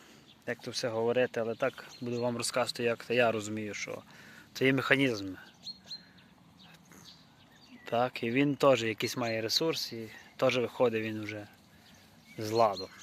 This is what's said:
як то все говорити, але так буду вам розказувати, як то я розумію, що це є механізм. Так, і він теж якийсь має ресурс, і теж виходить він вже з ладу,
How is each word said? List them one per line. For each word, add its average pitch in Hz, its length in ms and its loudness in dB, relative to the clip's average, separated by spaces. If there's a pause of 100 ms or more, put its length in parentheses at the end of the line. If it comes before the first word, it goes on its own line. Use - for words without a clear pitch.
(480)
як 120 120 -4
то 120 120 -10
все 120 180 -4
говорити, 117 500 2
але 113 160 -2
так - 300 -4 (160)
буду 120 200 -4
вам 120 160 0
розказувати, 120 460 -2
як 117 220 0
то 120 80 -2
я 120 180 6
розумію, 107 420 -4
що - 280 -8 (520)
це 127 120 0
є 135 80 6
механізм. 123 640 2 (2500)
Так, 123 380 0
і 117 80 0
він 139 240 4
теж 127 280 6
якийсь 113 340 -2
має 113 240 -2
ресурс, 131 520 -2
і 113 160 -10 (280)
теж 127 200 2
виходить 117 460 2
він 107 200 -6
вже 104 240 -10 (920)
з 107 140 -4
ладу, 101 380 2 (140)